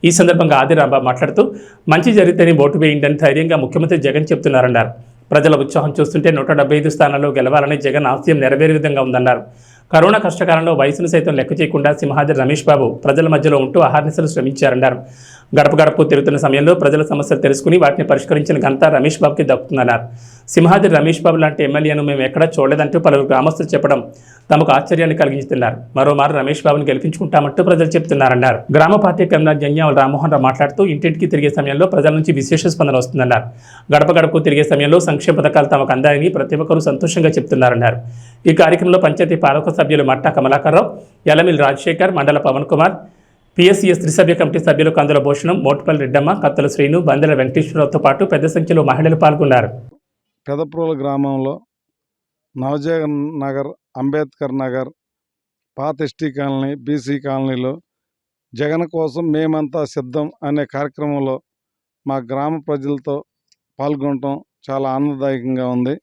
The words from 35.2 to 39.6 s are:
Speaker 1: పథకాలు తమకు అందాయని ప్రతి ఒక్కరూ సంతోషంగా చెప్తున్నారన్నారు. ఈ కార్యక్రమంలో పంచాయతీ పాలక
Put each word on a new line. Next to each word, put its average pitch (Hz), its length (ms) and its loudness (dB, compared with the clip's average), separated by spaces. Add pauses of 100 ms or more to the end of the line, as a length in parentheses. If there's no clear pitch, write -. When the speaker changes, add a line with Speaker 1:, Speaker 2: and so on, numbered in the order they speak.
Speaker 1:
పథకాలు 151 260 2
తమకు 135 260 0
అందాయని 143 360 2
ప్రతి 139 280 -4
ఒక్కరూ 160 240 0
సంతోషంగా 160 480 0
చెప్తున్నారన్నారు. 123 680 0 (520)
ఈ 160 60 4
కార్యక్రమంలో 175 440 4
పంచాయతీ 165 380 0
పాలక 156 380 0